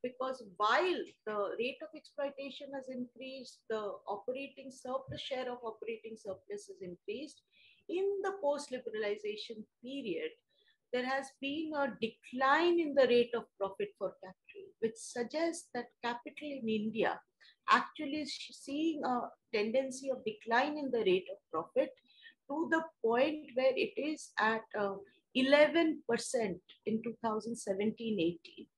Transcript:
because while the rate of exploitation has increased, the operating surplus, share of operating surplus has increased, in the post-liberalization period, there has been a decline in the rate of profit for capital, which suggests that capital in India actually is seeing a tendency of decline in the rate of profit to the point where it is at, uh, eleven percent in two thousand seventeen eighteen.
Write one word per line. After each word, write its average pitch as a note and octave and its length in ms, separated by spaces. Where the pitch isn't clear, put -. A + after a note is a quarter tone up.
because B3+ 400
while C4+ 460
the G#3 320
rate B3 240
of D#4 120
exploitation C#4 800
has C4 140
increased, C4 720
the G#3+ 240
operating C4 640
surplus, C4 500
share B3+ 320
of B3 100
operating A3 540
surplus - 520
has - 120
increased, A3 640
in F#4 160
the G4 100
post-liberalization G#3+ 1200
period, G3 460
there B3 140
has C4+ 200
been D4+ 360
a C#4 120
decline C#4+ 800
in D4 140
the C4 120
rate A#3+ 280
of A3+ 100
profit G3 300
for F#3+ 240
capital, - 440
which A3+ 160
suggests E4 800
that A#3+ 120
capital B3 460
in C4+ 200
India A3 520
actually C#4+ 520
is - 140
seeing D4 540
a B3 160
tendency B3+ 560
of - 140
decline A#3+ 520
in C#4 140
the A#3 160
rate F#3 260
of - 60
profit G#3 400
to D#4 220
the D#4+ 120
point C4+ 520
where B3+ 200
it - 220
is D4+ 420
at, A3 240
uh, G3 160
eleven D4 720
percent A3+ 520
in A3+ 180
two A3+ 120
thousand A3 320
seventeen G#3+ 640
eighteen. - 460